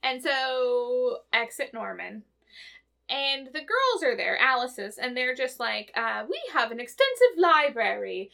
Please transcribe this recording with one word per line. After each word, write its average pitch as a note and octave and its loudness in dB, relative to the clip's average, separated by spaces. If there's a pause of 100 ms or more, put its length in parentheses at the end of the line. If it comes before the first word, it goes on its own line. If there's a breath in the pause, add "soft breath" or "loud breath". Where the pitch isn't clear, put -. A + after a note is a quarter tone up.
And C4 -4
so, B3+ 0 (120)
exit A#3 -2
Norman. G3 -10 (840 loud breath)
And C#4 -2
the C4 -8
girls A4+ 0
are B3+ 4
there, F#3 -2
Alice's, B3 0
and B3 -4
they're B3+ -2
just B3+ -4
like, G#3+ -4
uh, A3 -2
We D5 -4 (120)
have A#3 2
an A#3 -10
extensive B4 4
library G#3+ 2